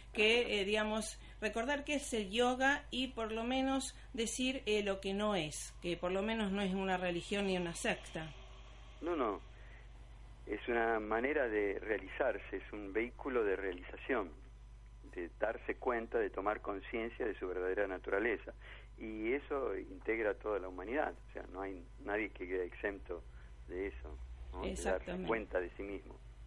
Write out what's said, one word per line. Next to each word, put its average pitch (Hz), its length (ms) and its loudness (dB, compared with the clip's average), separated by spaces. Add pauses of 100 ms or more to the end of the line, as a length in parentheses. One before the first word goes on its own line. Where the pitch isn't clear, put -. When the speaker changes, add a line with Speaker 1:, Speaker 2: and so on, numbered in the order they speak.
(120)
Speaker 1:
que, 226 300 6
Speaker 2:
Ajá. - 80 0
Speaker 1:
eh, 208 160 2
digamos, 214 520 2 (220)
recordar 240 460 2
qué 294 100 2
es - 180 0
el 208 160 2
yoga 254 600 6
y 254 220 0
por 220 180 -2
lo 226 140 0
menos 262 500 2 (160)
decir, 254 540 2
eh, 208 180 6
lo 196 160 2
que 196 140 0
no 208 220 4
es, 151 460 0
que 175 140 2
por 180 160 0
lo 190 100 4
menos 220 300 2
no 202 100 2
es 190 120 4
una 190 240 4
religión 185 500 0
ni 185 80 4
una 170 180 2
secta. 160 600 -2 (640)
Speaker 2:
No, 165 160 0
no. 110 240 2 (1040)
Es - 220 -4
una 117 320 4
manera 120 480 2
de 104 320 2
realizarse, 98 800 0
es - 160 -8
un 104 180 -6
vehículo 120 540 0
de 95 100 4
realización, 95 760 -2 (840)
de 87 140 -4 (100)
darse 110 360 0
cuenta, 117 440 0
de 98 100 4
tomar 104 300 0
conciencia 113 680 -2
de 98 140 0
su 95 80 -2
verdadera 92 400 2
naturaleza. 101 640 0 (480)
Y 110 300 -2
eso 135 460 0
integra 104 540 0
a - 20 -2
toda 104 260 0
la 92 80 -4
humanidad, 95 460 0 (160)
o - 20 -16
sea, - 120 -6 (100)
no 92 80 -6
hay 95 240 -6 (180)
nadie 101 280 0
que 95 140 -8
quede 92 200 0
exento 92 580 -4 (460)
de 92 180 -2
eso, - 300 -8 (340)
¿no? 185 120 -8
De - 40 -2
darse - 140 -4
Speaker 1:
Exactamente. 185 460 0
Speaker 2:
cuenta 104 340 2
de 85 160 -2
sí 101 60 -4
mismo. 98 360 -8 (280)